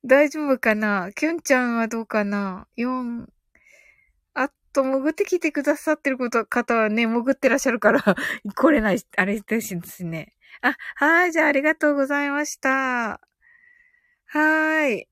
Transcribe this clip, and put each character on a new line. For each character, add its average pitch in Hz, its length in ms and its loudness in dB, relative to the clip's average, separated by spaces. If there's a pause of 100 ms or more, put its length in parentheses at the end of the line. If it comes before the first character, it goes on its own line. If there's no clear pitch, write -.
大 277 240 6
丈 302 180 -6
夫 262 120 2
か 220 160 0
な？ 208 380 -2
き - 120 -4
ゅ 330 60 0
ん 339 100 -4
ち - 120 0
ゃ 254 120 2
ん 233 120 -2
は 226 100 0
ど 226 140 -6
う 214 40 -8
か 208 180 -2
な？ 202 520 -6
四。 240 540 -6 (1040)
あ 269 160 -2 (220)
と、 277 120 0
潜 269 260 0
っ 330 40 -2
て 403 120 -2
き 359 140 -2
て 311 120 -2
く 285 120 -4
だ 294 120 2
さ 311 180 -2
っ 302 40 0
て - 120 -4
る 262 80 0
こ 247 120 -2
と、 226 160 0
方 240 300 -2
は 220 140 2
ね、 226 160 0
潜 233 260 0
っ 269 40 2
て 262 140 2
ら 277 80 2
っ - 20 -2
し - 80 -2
ゃ 240 40 2
る 226 80 -2
か - 120 4
ら、 - 100 2
<laughs> - 540 -2
来 311 160 4
れ 285 80 4
な 214 140 0
い、 - 100 -4 (140)
あ 190 80 2
れ 208 160 -4
で 220 200 -4
す 180 440 -10
ね。 165 300 -10 (260)
あ、 277 140 0 (200)
は 330 300 4
い、 339 60 -2
じ 320 80 0
ゃ 311 60 4
あ - 20 2
あ 294 40 2
り 269 100 2
が 311 140 2
と 294 160 2
う 285 40 0
ご 277 100 2
ざ 285 180 -2
い 285 60 -2
ま 294 160 -2
し - 140 -12
た。 254 600 -2 (1040)
は 311 640 2
い。 208 240 -4